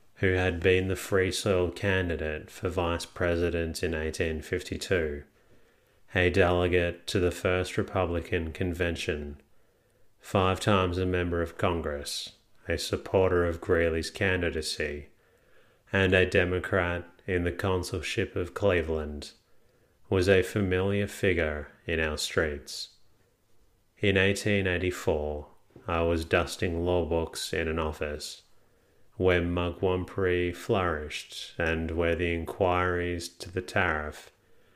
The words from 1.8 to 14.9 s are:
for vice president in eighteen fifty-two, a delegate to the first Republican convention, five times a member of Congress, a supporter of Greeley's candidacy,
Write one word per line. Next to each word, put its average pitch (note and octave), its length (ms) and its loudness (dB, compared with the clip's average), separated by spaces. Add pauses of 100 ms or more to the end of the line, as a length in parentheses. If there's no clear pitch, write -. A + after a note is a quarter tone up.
for - 160 -6
vice E2+ 380 -2
president E2+ 760 -2
in E2 120 -2
eighteen D#2+ 480 -2
fifty-two, D#2 800 -2 (920)
a F2+ 160 4
delegate F2 800 2
to - 140 0
the F2 100 4
first F#2 460 0
Republican E2+ 760 -2
convention, E2 880 -4 (800)
five F#2 400 2
times F#2 380 4
a F#2 80 0
member F2 360 0
of E2 160 -4
Congress, D#2 760 -4 (340)
a E2+ 100 0
supporter F#2 680 2
of E2+ 160 -2
Greeley's E2 480 2
candidacy, D#2+ 960 -2 (840)